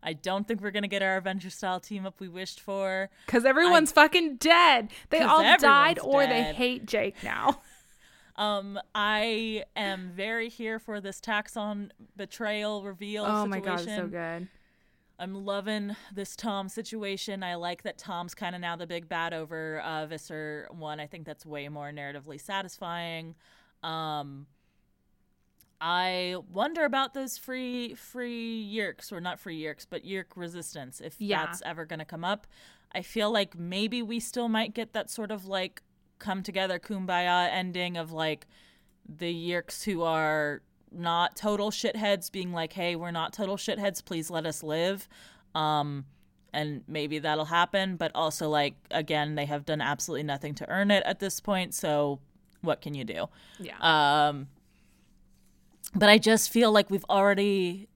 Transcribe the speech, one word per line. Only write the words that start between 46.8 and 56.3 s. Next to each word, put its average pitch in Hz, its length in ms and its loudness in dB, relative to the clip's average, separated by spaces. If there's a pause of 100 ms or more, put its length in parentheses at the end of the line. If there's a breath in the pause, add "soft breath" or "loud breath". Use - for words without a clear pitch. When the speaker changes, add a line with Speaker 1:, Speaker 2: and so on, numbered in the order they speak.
Speaker 1:
maybe 151 320 -4
that'll 156 240 0
happen, 175 520 2
but 160 200 -2
also, 156 320 0
like, 143 260 2 (160)
again, 151 460 -2
they 147 80 -2
have 147 200 -4
done 151 180 -2
absolutely 143 420 -2
nothing 147 320 -4
to - 120 -10
earn 202 220 2
it 196 140 6
at 190 160 -2
this 196 200 -4
point, 185 340 -2
so 147 440 2 (440)
what 160 180 0
can 147 140 -8
you 139 100 -6
do? 92 240 -4 (320 soft breath)
Speaker 2:
Yeah. - 200 -14
Speaker 1:
Um, 147 680 6 (1500)
but 202 140 8
I 214 100 12
just 220 320 6